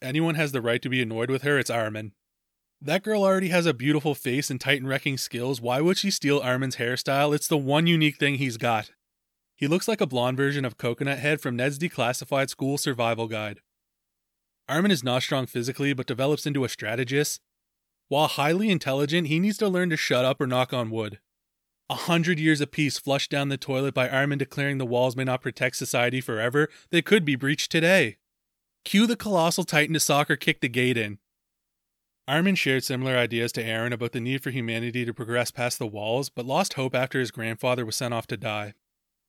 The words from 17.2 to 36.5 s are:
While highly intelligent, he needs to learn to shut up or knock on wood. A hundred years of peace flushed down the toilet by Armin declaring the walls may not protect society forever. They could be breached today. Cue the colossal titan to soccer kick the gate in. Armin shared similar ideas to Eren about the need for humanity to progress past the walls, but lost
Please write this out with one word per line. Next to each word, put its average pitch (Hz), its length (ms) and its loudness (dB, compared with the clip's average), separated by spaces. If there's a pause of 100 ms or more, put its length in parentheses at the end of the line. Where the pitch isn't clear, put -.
While 143 200 4
highly 170 400 2
intelligent, 147 600 0
he 160 120 2
needs 202 160 2
to 214 120 0
learn 180 200 2
to 156 80 0
shut 127 300 2
up 135 160 0
or 139 40 0
knock 127 280 0
on 117 160 -2
wood. 107 300 -6 (720)
A 131 40 -4
hundred 170 440 2
years 156 220 4
of 143 100 -2
peace 147 300 -2
flushed 139 320 0
down 143 160 -2
the 139 80 -2
toilet 135 380 -4
by 127 140 2
Armin 139 300 0
declaring 139 400 -2
the 131 80 -4
walls 123 300 0
may 131 80 -2
not 127 180 -2
protect 131 320 -2
society 123 460 0
forever. 123 500 0 (200)
They 170 120 4
could 196 220 4
be 143 100 2
breached 139 380 -2
today. 165 460 4 (640)
Cue 214 240 4
the 240 80 0
colossal 175 480 2
titan 151 300 2
to 151 40 0
soccer 143 380 2
kick - 240 0
the 139 80 0
gate 123 280 2
in. 104 220 -4 (1080)
Armin 175 260 4
shared 131 300 2
similar 131 340 0
ideas 117 320 2
to 113 140 -6
Eren 113 260 -2
about 117 220 -4
the 127 80 -4
need 127 200 -2
for 131 120 -6
humanity 117 520 -4
to 117 80 -4
progress 120 380 -2
past 123 300 -4
the 123 80 -4
walls, 110 400 -2
but 123 180 -10
lost 160 280 0